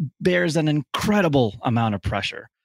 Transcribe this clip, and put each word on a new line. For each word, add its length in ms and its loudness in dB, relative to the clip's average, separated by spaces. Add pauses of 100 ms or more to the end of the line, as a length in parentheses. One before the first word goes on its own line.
(200)
bears 360 0
an 120 0
incredible 960 0
amount 320 0
of 80 -6
pressure. 460 -6 (160)